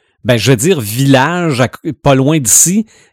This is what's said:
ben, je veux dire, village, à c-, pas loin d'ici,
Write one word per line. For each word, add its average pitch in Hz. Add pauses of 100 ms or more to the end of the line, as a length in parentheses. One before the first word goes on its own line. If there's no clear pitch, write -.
(240)
ben, 117
je 107
veux 123
dire, 151
village, 135
à 117 (140)
c-, 156
pas 139
loin 143
d'ici, 180 (280)